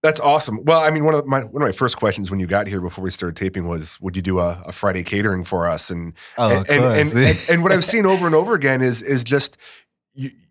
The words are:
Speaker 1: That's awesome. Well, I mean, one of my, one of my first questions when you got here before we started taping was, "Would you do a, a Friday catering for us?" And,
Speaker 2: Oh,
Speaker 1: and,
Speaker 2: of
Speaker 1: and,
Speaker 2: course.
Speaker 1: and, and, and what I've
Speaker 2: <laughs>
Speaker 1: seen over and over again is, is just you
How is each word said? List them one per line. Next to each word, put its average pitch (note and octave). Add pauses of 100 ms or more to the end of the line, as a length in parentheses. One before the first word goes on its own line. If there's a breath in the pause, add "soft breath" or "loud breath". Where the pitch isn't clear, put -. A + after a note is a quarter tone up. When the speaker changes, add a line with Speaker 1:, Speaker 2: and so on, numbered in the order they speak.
Speaker 1:
That's D#3
awesome. C#3+
Well, D#3+
I D#3
mean, D#3
one D#3
of C#3+
my, C3+
one A2+
of D3
my F#2+
first B2
questions G2
when G2
you F2+
got G2
here G2
before F2
we F#2
started F2
taping F#2+
was, E2
"Would F2+
you F#2
do F#2
a, F2
a -
Friday F#2
catering G2+
for F2
us?" D#2+
And, E2+ (240 loud breath)
Speaker 2:
Oh, A#2
Speaker 1:
and, A#2+
Speaker 2:
of G2
Speaker 1:
and, C#3+
Speaker 2:
course. C3+
Speaker 1:
and, B2
and, -
and E3+
what F#3+
I've F#3
Speaker 2:
<laughs> -
Speaker 1:
seen G#3+
over F#3
and E3
over F#3+
again C3+
is, A#2+
is B2+
just C3+ (580 loud breath)
you C3+ (200)